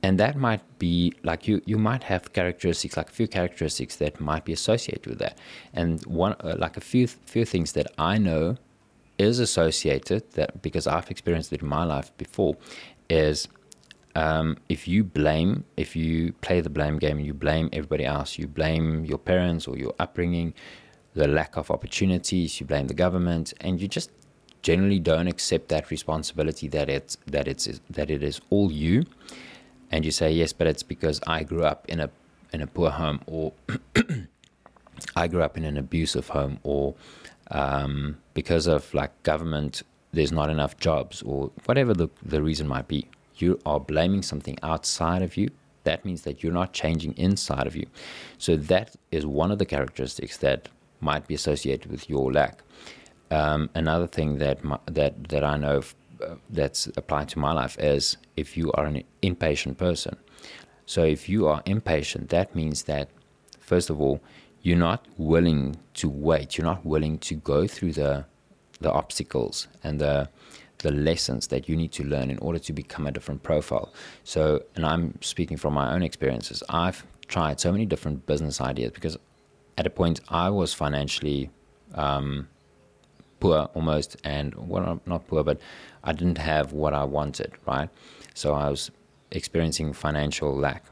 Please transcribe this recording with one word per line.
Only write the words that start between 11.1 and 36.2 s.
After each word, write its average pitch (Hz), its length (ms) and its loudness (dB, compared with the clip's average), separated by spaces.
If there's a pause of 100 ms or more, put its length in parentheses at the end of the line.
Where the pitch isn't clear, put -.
it 76 100 -4
in 73 60 -4
my 80 160 0
life 73 320 -2
before, 80 400 0 (520)
is, 76 380 4 (680)
um, 78 400 2 (120)
if - 200 -4
you 101 160 4
blame, 82 600 2 (120)
if - 180 -4
you 82 460 0
play 90 200 2
the 78 100 -4
blame 76 280 0
game 76 200 0
and 73 80 -4
you 71 80 -6
blame 76 380 0
everybody 73 320 -2
else, 71 320 -4
you 78 120 -6
blame 80 560 0
your 73 140 -4
parents 90 500 0
or 64 100 -8
your 65 220 -6
upbringing, 85 540 0 (600)
the 76 140 4
lack 76 280 0
of 78 140 -4
opportunities, 90 880 0
you 69 80 -8
blame 69 220 0
the 67 60 -4
government, 87 680 2
and 87 200 -2
you 98 60 -2
just - 240 -6 (520)
generally 98 360 4
don't 85 300 4
accept - 400 -2
that 78 220 -2
responsibility 78 800 -4
that 73 200 0
it's, 69 280 -4 (100)
that 71 200 -2
it's, - 220 -6 (220)
that 73 200 -4
it 71 120 0
is 73 180 -4 (100)
all 101 220 4
you, 82 320 2 (840)
and 80 160 0
you 78 40 0
say, 78 220 2
"Yes, 82 220 2
but 82 120 2
it's 76 160 2
because 73 440 -2
I 80 160 0
grew 82 220 -2
up 73 220 0
in 82 140 -4
a, 71 80 -2 (460)
in 73 80 -4
a 71 40 -6
poor 85 220 0
home," 73 380 -2
or 80 260 -6 (800)
<clears throat> - 840 -16
"I 85 120 2
grew 85 140 2
up 76 160 0
in 80 60 -4
an 73 120 -4
abusive 71 540 -2